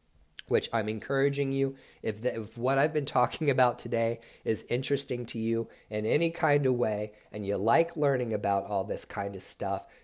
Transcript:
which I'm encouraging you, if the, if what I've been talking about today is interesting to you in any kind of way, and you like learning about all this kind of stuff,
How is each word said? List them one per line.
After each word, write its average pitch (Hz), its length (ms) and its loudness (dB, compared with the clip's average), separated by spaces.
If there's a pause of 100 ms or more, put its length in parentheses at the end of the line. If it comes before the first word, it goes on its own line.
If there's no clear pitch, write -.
(480)
which 113 240 2
I'm 110 160 0
encouraging 139 640 0
you, 135 240 0 (280)
if 110 180 -4
the, 117 200 -2
if 104 140 -10
what 127 220 0
I've 151 160 2
been 147 120 0
talking 127 440 0
about 127 300 4
today 117 400 -2 (240)
is 110 260 0
interesting 127 580 -2
to 117 120 -6
you 113 280 0 (220)
in 107 160 -2
any 151 240 2
kind 147 380 2
of 127 80 4
way, 107 380 -2 (180)
and 107 120 -8
you 98 140 0
like 123 400 4
learning 135 340 2
about 101 340 0
all 98 180 0
this 98 220 -4
kind 101 300 -6
of 92 60 -8
stuff, - 460 -4 (160)